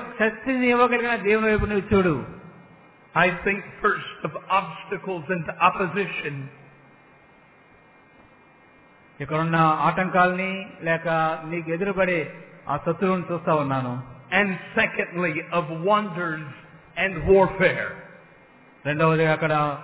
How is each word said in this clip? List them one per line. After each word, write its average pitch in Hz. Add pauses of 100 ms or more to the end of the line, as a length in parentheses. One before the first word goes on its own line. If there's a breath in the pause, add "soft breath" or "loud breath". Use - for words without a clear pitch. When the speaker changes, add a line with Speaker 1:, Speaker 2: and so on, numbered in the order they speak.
(240)
Speaker 1:
శక్తిని 254
ఇవ్వగలిగిన 240
దేవుని 214
వైపు 208
నువ్వు 202
చూడు. 165 (920)
Speaker 2:
I 180
think 196
first -
of 151
obstacles 180 (140)
and 160 (260)
opposition. 165 (2750)
Speaker 1:
ఇక్కడున్న 160
ఆటంకాలని 180 (140)
లేక 165 (380)
నీకు 165
ఎదురుపడే 180 (360)
ఆ 143
శత్రువుని 180
చూస్తా 165
ఉన్నాను. 131 (180)
Speaker 2:
And 190 (240)
secondly, 175
of 165
wonders 170 (600)
and 185
warfare. 175 (960)
Speaker 1:
రెండవది 160
అక్కడ 151